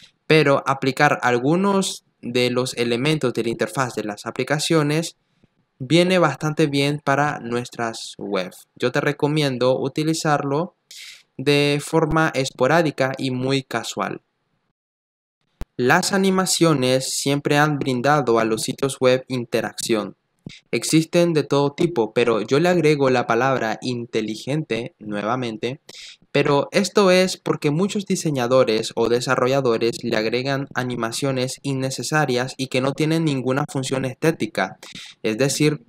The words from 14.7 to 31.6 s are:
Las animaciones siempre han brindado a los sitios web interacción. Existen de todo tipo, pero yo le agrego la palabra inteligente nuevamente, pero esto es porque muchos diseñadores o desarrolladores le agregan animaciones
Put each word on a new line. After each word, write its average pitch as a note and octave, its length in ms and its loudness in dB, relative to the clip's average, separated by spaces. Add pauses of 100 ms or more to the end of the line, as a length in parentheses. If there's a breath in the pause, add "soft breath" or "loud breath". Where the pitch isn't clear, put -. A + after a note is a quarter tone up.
Las D3 360 2
animaciones E3 960 2
siempre C#3+ 480 0
han D3 220 2
brindado B2+ 580 2
a A2 80 2
los A2 160 -2
sitios C3 380 -4
web B2+ 280 4
interacción. A2 880 -4 (540 loud breath)
Existen E3 640 2
de D3+ 100 2
todo C#3+ 300 0
tipo, A#2+ 400 0
pero A#2 280 2
yo C3 180 2
le F3 100 4
agrego D3+ 400 4
la B2 160 2
palabra A#2 560 0
inteligente A#2+ 1200 -4
nuevamente, A2 800 -4 (500 loud breath)
pero C#3+ 400 2
esto G3 400 2
es F#3 260 2
porque D3+ 340 -2
muchos F#3+ 340 -2
diseñadores B2 880 0
o A2+ 140 0
desarrolladores B2 920 0
le A2+ 120 -2
agregan B2+ 580 -2
animaciones B2+ 880 -4